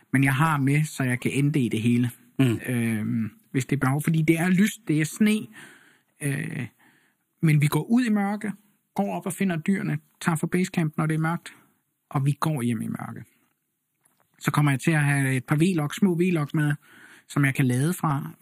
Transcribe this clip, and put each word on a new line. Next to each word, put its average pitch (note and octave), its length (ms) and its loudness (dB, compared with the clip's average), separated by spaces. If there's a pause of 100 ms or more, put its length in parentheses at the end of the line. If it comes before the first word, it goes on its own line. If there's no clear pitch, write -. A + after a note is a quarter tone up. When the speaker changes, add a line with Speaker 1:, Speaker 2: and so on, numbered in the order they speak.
(120)
Speaker 1:
Men C3+ 120 4
jeg C#3 100 4
har D3 240 2
med, C#3 260 2
så - 180 -6
jeg B2 180 -2
kan B2 240 0
N C#3+ 60 4
D - 20 -4 (180)
det A2 120 -2
hele. A#2+ 280 2 (280)
Speaker 2:
Mm. B2 280 2
Speaker 1:
Øhm, A2+ 640 -2 (200)
hvis C3 160 -2
det - 100 0
er C#3 40 -2
behov, C#3+ 220 0
fordi D#3+ 200 0
det D#3+ 180 2
er F3 80 0
lyst, F#3+ 400 2
det D#3 120 2
er D#3 40 2
sne. G#3+ 360 0 (840)
Øh, C#3 440 -4 (760)
men D3+ 200 4
vi D3+ 40 2
går D3+ 240 -2
ud B3 140 2
i A#3+ 60 -2
mørke, G#3 420 -2 (420)
går G3+ 220 -2
op E3+ 100 -8
og F#3+ 60 -4
finder F#3 240 -2
dyrene, D#3 420 -2 (220)
tager E3 160 0
fra D#3+ 100 -4
basecamp, F3 500 -2
når D#3 100 0
det D#3 80 0
er D#3 40 -2
mørkt, D#3+ 340 -4 (560)
og C#3 180 -2
vi D3 140 2
går D#3 220 -2
hjem A#2+ 200 0
i A2+ 60 -4
mørke. - 360 -8 (1120)
Så - 120 -2
kommer D3 220 2
jeg C3 80 0
til - 100 0
at D3+ 140 2
have C#3 320 0
et B2+ 80 -4
par D3+ 120 0
vlogs, D#3 400 0
små F#3 180 2
vlogs E3 400 0
med, D3+ 200 2 (540)
som C#3+ 160 0
jeg C3+ 100 2
kan C#3+ 120 2
lade B2+ 260 2
fra, D#3 380 -2 (120)